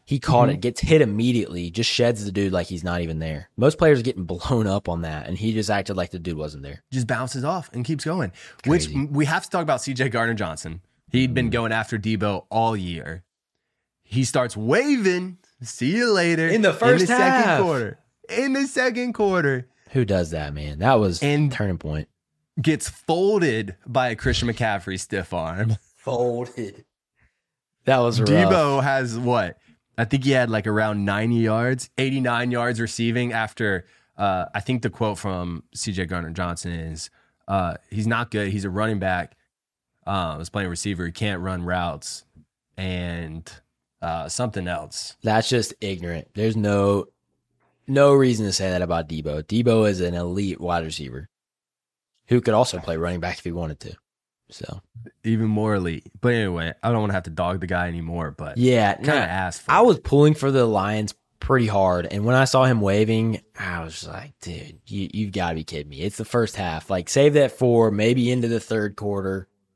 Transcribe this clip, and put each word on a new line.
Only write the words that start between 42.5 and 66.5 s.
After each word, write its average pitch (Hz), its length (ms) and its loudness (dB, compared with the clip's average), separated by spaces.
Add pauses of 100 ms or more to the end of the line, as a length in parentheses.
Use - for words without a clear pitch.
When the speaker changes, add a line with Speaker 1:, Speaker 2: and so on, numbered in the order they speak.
Speaker 2:
And, 87 760 -8 (520)
uh, 82 260 -6
something 104 400 -6
else. - 540 -10
Speaker 1:
That's 110 260 2
just 117 320 0
ignorant. 87 540 -8
There's 110 220 0
no, 101 500 2 (800)
no 139 240 8
reason 123 340 6
to 95 60 -2
say 95 180 -2
that 90 120 0
about 85 260 -2
Debo. 78 360 -6
Debo 113 440 4
is 92 120 0
an 87 140 0
elite 90 460 -4
wide 85 240 -2
receiver 76 440 -10 (1000)
who 120 120 4
could 117 140 2
also 104 240 2
play 82 200 -6
running 87 220 -4
back 87 180 -6
if - 60 -20
he 85 80 -6
wanted 82 280 -8
to. - 160 -14 (540)
So - 300 -14 (440)
Speaker 2:
Even 110 240 2
more 107 260 2
elite. 87 320 -2 (140)
But 123 140 4
anyway, 87 380 -2 (100)
I 117 100 0
don't 113 80 2
wanna 101 140 0
have 90 100 -2
to 85 60 -10
dog 87 300 -2
the 92 60 -4
guy 87 220 -2
anymore, 85 420 -6
but 76 280 -10
Speaker 1:
Yeah, 117 360 4
Speaker 2:
kinda 143 180 -2
Speaker 1:
no, 147 40 2
Speaker 2:
ass 92 420 -2
for - 140 -2
Speaker 1:
I 185 80 6
Speaker 2:
it. 240 60 8
Speaker 1:
was 175 120 6
pulling 147 360 6
for 139 180 0
the 127 140 4
Lions 107 480 0 (260)
pretty 127 260 4
hard, 92 400 2
and 101 180 -4
when 123 120 4
I 135 80 4
saw 131 200 4
him 123 160 4
waving, 110 600 2 (180)
I 87 240 -6
was 80 240 -14
like, 85 340 -16
"Dude, 80 460 -14
you, 101 260 -6
you've 104 200 -4
gotta 87 240 -2
be 80 80 -6
kidding 73 240 -10
me." 69 140 -14
It's 101 140 -6
the 117 80 -8
first 117 320 0